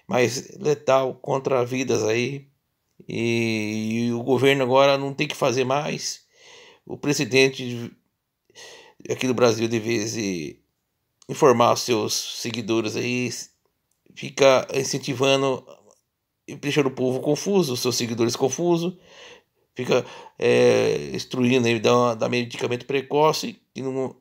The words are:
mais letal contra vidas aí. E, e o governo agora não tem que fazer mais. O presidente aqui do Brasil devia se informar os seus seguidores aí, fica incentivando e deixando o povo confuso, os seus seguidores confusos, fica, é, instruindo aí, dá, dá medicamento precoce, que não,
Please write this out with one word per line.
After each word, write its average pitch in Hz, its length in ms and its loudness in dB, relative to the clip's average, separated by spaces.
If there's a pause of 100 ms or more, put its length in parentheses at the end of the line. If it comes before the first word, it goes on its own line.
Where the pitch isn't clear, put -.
mais 123 500 -2
letal 135 580 0
contra 135 500 -2
vidas 120 380 -2
aí. 123 440 -2 (600)
E, 113 1000 -2
e 120 60 -2
o 117 100 -4
governo 135 400 2
agora 139 340 4
não 139 160 -6
tem 151 140 -4
que - 80 -8
fazer 131 280 0
mais. 147 580 -6 (640)
O - 120 -12
presidente 135 920 0 (1160)
aqui 117 180 -4
do 127 60 2
Brasil 117 340 4
devia 113 400 -2
se 95 520 -6 (720)
informar 120 440 6
os 117 80 -4
seus 107 320 -2
seguidores 113 800 -4
aí, 123 340 -4 (840)
fica 131 580 4
incentivando 135 920 0 (840)
e 143 80 -12
deixando 143 320 0
o 127 40 -4
povo 127 280 -2
confuso, 151 540 0
os 123 60 -4
seus 120 160 0
seguidores 117 400 0
confusos, 170 600 0 (800)
fica, 123 300 0 (340)
é, 123 720 2
instruindo 123 540 0
aí, 117 120 0
dá, 120 360 2
dá 120 140 -2
medicamento 120 560 -4
precoce, 143 760 0 (140)
que - 80 -10
não, 131 400 -6